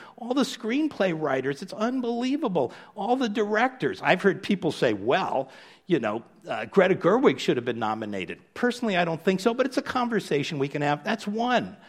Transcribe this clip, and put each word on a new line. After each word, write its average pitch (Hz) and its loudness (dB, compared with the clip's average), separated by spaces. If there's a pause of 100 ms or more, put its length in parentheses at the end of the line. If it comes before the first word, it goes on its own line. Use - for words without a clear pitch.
(180)
All 233 -6
the 269 2
screenplay 226 -2
writers, 139 -2
it's 196 -12
unbelievable. 240 -2 (220)
All 214 0
the 262 0
directors. 208 0
I've 175 4
heard 180 2
people 185 0
say, 131 2
"Well, 131 0 (380)
you 165 2
know, 110 -2 (220)
uh, 113 -4
Greta 190 4
Gerwig 185 4
should 165 0
have 123 -2
been 120 -4
nominated." 107 -4 (140)
Personally, 240 0
I 170 4
don't 165 -4
think 190 2
so, 226 2
but 247 0
it's 262 -2
a 277 2
conversation 175 -2
we 135 0
can 147 -4
have. 147 0
That's 214 -4
one. 220 -2 (120)